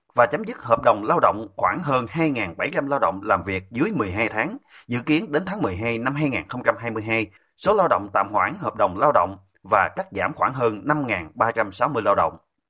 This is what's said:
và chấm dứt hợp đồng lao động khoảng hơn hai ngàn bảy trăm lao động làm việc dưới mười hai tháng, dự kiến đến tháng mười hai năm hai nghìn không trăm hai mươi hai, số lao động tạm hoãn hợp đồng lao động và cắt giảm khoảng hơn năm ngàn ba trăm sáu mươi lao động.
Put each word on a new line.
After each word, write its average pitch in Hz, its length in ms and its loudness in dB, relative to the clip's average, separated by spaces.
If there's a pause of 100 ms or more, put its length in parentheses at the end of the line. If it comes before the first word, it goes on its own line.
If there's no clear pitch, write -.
(140)
và 120 120 6
chấm 180 180 -2
dứt - 180 -10
hợp 117 200 2
đồng 107 220 4
lao 160 160 2
động 104 260 2 (100)
khoảng 98 260 0
hơn 131 260 0
hai 160 220 0
ngàn 104 260 -4
bảy 110 180 -4
trăm 147 120 -2
lao 113 120 0
động 98 240 0
làm 101 200 2
việc 92 280 -4
dưới 147 240 0
mười 110 160 -2
hai 107 180 0
tháng, 135 280 -4 (320)
dự 120 120 -2
kiến 156 320 0
đến 156 140 2
tháng 185 160 -6
mười 95 140 -2
hai 117 220 -2
năm 139 160 -2
hai 147 140 0
nghìn 104 200 -4
không 123 160 -10
trăm 117 140 2
hai 117 120 -6
mươi 110 120 -6
hai, 110 240 0 (320)
số 196 160 2
lao 185 140 4
động 101 240 2
tạm 98 200 2
hoãn 101 260 0
hợp 117 180 -6
đồng 98 220 0
lao 139 140 4
động 92 240 2 (340)
và 95 260 4
cắt 190 140 -6
giảm 95 220 -2
khoảng 107 200 0
hơn 117 320 0
năm 147 220 0
ngàn 90 280 -4
ba 117 180 2
trăm 107 200 -2
sáu 123 160 0
mươi 127 140 -2
lao 101 120 4
động. 82 220 0 (340)